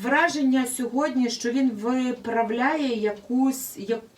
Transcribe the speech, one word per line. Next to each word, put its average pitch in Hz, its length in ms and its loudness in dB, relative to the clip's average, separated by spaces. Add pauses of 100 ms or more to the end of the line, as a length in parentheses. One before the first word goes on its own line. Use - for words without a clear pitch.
враження 269 640 2
сьогодні, 247 640 0
що - 200 -4
він 262 200 2
виправляє 240 1300 0
якусь, 247 800 0
як, 220 220 -4 (180)